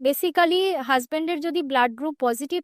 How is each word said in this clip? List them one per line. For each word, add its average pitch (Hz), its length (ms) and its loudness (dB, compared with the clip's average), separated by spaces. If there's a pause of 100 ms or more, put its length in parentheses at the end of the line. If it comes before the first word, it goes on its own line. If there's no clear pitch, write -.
basically 349 800 2
হাজব্যান্ডের 294 580 -2
যদি 330 220 -2
ব্লাড 254 300 2
গ্রুপ 285 280 -6
পজিটিভ 269 440 -2